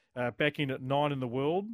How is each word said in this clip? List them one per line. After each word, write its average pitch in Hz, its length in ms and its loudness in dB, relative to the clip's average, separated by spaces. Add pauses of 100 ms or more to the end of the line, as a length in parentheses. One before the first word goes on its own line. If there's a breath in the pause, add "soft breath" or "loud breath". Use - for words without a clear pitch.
(160 soft breath)
uh, 123 140 -2
back 147 300 0
in 143 100 0
at 131 120 -4
nine 143 300 2
in 139 80 -2
the 127 80 -2
world. 143 460 0